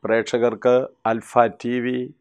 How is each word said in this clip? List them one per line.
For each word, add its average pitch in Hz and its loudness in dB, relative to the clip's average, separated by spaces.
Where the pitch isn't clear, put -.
പ്രേക്ഷകർക്ക് 113 0
അൽഫ 113 -2
ടി 120 -4
വി 123 -4